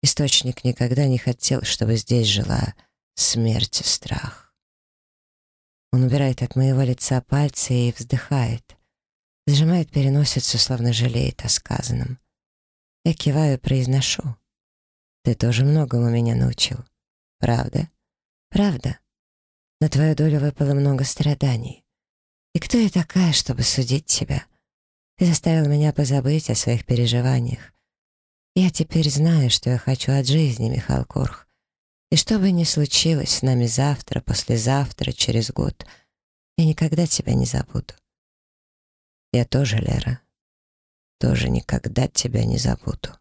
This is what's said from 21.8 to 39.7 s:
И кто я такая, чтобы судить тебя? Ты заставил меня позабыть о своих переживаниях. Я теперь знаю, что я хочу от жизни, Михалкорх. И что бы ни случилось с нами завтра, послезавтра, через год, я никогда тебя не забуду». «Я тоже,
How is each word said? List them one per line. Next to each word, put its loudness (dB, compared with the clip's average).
И 0
кто 0
я 4
такая, 2
чтобы -2
судить 0
тебя? -2
Ты 2
заставил 2
меня 2
позабыть 0
о 0
своих -2
переживаниях. 0
Я 4
теперь 0
знаю, 2
что 0
я 2
хочу -2
от 2
жизни, 2
Михалкорх. -2
И 2
что 2
бы 4
ни 2
случилось 0
с -2
нами 2
завтра, -2
послезавтра, -2
через -2
год, -4
я 4
никогда 2
тебя -2
не 2
забуду». -6
«Я 2
тоже, 0